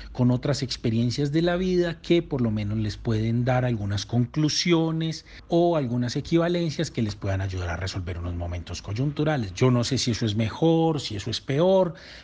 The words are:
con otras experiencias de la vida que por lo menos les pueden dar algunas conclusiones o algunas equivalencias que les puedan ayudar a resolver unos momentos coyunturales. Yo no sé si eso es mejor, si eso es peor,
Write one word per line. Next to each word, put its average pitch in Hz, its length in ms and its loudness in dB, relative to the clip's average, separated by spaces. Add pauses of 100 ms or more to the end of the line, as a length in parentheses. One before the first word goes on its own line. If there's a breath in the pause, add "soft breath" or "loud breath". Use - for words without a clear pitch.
(120)
con 123 200 4
otras 127 300 0
experiencias 123 680 -2
de 160 120 2
la 175 120 2
vida 175 460 0
que 170 220 2
por 143 180 -4
lo 117 100 2
menos 107 280 -2
les 104 180 -2
pueden 117 480 0
dar 127 200 2
algunas 101 400 -2
conclusiones 160 1200 0 (240 loud breath)
o 170 280 4
algunas 123 400 0
equivalencias 165 760 0
que 127 120 -2
les 104 120 -2
puedan 98 260 -2
ayudar 90 300 -4
a 85 60 -4
resolver 90 420 -6
unos 87 160 -6
momentos 87 480 -8
coyunturales. 139 720 -2
Yo 127 160 4
no 120 140 4
sé 123 140 0
si 127 120 0
eso 117 160 0
es 104 80 0
mejor, 160 680 2
si - 160 -8
eso 98 140 -6
es - 100 -6
peor, 175 540 2 (300 loud breath)